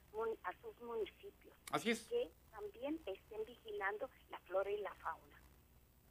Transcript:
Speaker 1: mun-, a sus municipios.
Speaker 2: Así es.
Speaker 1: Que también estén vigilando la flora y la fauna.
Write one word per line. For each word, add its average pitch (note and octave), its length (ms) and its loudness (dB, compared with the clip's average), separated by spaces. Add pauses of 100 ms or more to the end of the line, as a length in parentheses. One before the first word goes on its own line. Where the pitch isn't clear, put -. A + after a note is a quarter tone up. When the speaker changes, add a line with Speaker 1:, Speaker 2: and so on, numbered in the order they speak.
(120)
Speaker 1:
mun-, A3+ 320 2
a - 160 0
sus G#4+ 220 -10
municipios. - 720 -4 (160)
Speaker 2:
Así F3 200 6
es. A3+ 180 4
Speaker 1:
Que - 200 4 (220)
también A#3 540 -2
estén G4 400 -4
vigilando G#3 640 0 (200)
la - 120 -6
flora F#3+ 280 2
y G#3 120 2
la F3+ 140 -2
fauna. - 460 -6 (680)